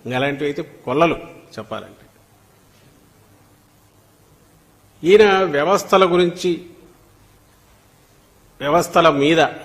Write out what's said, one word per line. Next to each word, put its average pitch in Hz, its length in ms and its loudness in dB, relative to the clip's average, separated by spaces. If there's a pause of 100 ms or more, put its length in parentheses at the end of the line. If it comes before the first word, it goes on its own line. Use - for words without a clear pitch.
ఇంకా 123 120 -6
అలాంటివి 139 280 -4
అయితే 147 160 -6
కొల్లలు 147 540 -2 (440)
చెప్పాలంటే. - 460 -18 (3000)
ఈయన 196 400 4
వ్యవస్థల 180 680 0
గురించి, 175 520 -2 (1900)
వ్యవస్థల 165 500 2
మీద 147 380 2 (180)